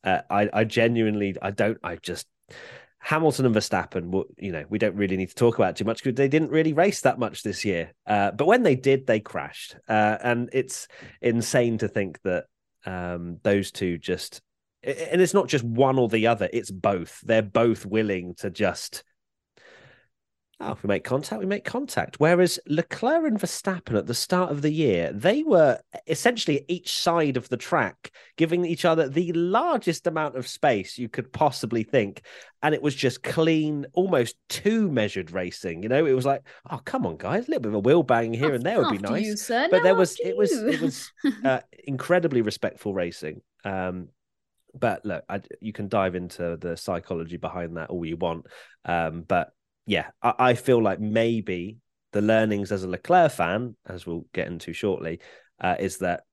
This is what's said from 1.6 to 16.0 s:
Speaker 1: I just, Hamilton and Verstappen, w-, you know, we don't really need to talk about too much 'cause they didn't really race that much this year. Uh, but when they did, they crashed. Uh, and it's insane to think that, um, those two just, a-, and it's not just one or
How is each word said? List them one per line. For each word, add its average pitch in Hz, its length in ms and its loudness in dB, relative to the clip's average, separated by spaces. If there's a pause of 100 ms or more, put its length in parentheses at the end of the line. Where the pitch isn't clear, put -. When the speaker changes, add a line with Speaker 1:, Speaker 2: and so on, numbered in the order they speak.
Speaker 1:
I 85 140 -8
just, - 280 -10 (720)
Hamilton 156 480 2
and 117 80 6
Verstappen, 92 520 0
w-, 90 200 -2 (140)
you 98 120 -6
know, 76 160 -8
we 107 120 -4
don't 101 160 0
really 98 200 0
need 92 140 -4
to - 60 -20
talk 120 240 2
about 92 160 2
too 101 100 -4
much 110 160 -2
'cause 127 140 -2
they 139 120 2
didn't 147 220 2
really 160 240 2
race 185 280 2
that 127 180 2
much 113 240 -4
this 101 200 -4
year. 85 280 -2 (160)
Uh, 101 240 2
but 127 160 0
when 240 160 6
they 151 120 6
did, 135 300 2
they 110 140 2
crashed. - 560 -10 (120)
Uh, 107 360 2
and 120 300 0
it's 131 340 -4 (340)
insane 117 560 2
to 107 100 -2
think 95 360 -4
that, 90 220 -2 (420)
um, 87 560 -8
those 101 280 2
two 87 280 -4
just, - 420 -6 (420)
a-, 147 300 -6
and 180 80 4
it's 185 140 4
not 170 120 4
just 127 160 0
one 131 360 4
or 117 100 4